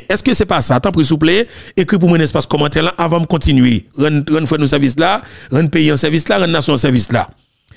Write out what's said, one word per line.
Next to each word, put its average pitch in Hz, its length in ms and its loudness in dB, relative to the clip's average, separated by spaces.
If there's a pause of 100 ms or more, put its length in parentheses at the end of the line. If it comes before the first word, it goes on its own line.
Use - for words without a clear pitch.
Est-ce 202 120 0
que 254 120 0
c'est 214 120 0
pas 170 160 0
ça? 123 180 2
Tant 196 120 0
pis, 175 80 -2
s'il 147 120 2
vous 156 60 2
plaît, 175 300 2 (300)
écris 190 200 0
pour 170 120 2
moi 170 80 4
dans 160 40 0
l'espace 151 240 -2
commentaire 147 380 -2
là, 175 140 -2
avant 170 240 0
de 165 40 -2
continuer. 127 600 2 (100)
Rendre, 147 340 0
rendre 156 140 0
frère 151 140 -2
nous 147 80 0
service 139 320 0
là, 190 220 0 (300)
rendre 151 180 2
pays 156 220 0
en 143 60 0
service 156 300 -2
là, 202 120 0
rendre 170 120 0
nation 156 220 -2
en 127 40 0
service 123 340 0
là. 110 180 -2 (480)